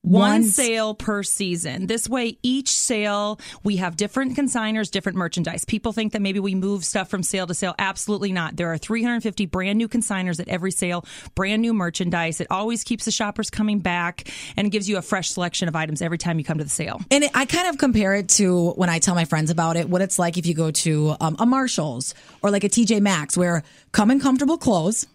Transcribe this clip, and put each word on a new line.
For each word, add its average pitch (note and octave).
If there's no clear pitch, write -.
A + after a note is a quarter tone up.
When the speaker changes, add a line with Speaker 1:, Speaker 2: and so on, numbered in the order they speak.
Speaker 1:
One F3+
Speaker 2:
one G#3
s- G#3+
Speaker 1:
sale A3+
per G3+
season. F3
This A3+
way, A#3
each C4
sale, G#3
we G#3
have F3
different B3
consigners, A3
different F#3+
merchandise. E3+
People A3
think A3
that G#3+
maybe G3
we G3
move F#3+
stuff F#3+
from F#3+
sale F#3
to E3+
sale. F3+
Absolutely G3
not. E3+
There E3+
are D#3+
three A3+
hundred A#3+
fifty G#3
brand F#3
new A3+
consigners F#3
at -
every F3+
sale, F3
brand G#3
new A#3
merchandise. E3+
It -
always A3
keeps A3+
the A3
shoppers G#3
coming G#3+
back F3
and G3+
gives G3+
you G#3
a F3+
fresh F#3
selection F3
of D#3
items D#3
every E3+
time E3+
you C#3+
come D#3
to D3+
the D3+
sale. -
Speaker 2:
And C#4+
it, D4
I C4
kind F4
of D4+
compare G#3+
it G3
to F3+
when F3
I E3
tell F3+
my E3+
friends D#3
about E3
it, E3+
what F3+
it's G3
like F3
if E3+
you E3+
go D#3+
to, D3+
um, D#3+
a A3+
Marshall's F3+
or, G3+
like, G3+
a G3+
T A#3
J G#3+
Maxx, F#3+
where F3
come A3
in C4+
comfortable C4+
clothes. G3